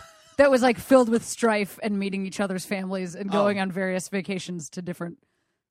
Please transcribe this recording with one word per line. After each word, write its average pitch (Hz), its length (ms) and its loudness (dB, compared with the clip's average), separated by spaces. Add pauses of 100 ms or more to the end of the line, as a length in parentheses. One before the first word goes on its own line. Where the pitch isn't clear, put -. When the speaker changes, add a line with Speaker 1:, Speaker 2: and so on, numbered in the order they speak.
(180)
Speaker 1:
<laughs> - 200 -20
Speaker 2:
that 277 120 8
was, 262 100 4
like, 247 180 4
filled 262 300 6
with 226 160 0
strife 214 580 -2
and 208 160 -2
meeting 196 280 -2
each - 140 -8
other's 185 260 -4
families 190 480 -4
and 196 160 -8
Speaker 1:
Oh. - 20 -2
Speaker 2:
going 202 280 4
on 190 100 -2
various 185 380 -2
vacations 180 640 -6
to 185 120 -12
different 175 360 -8 (520)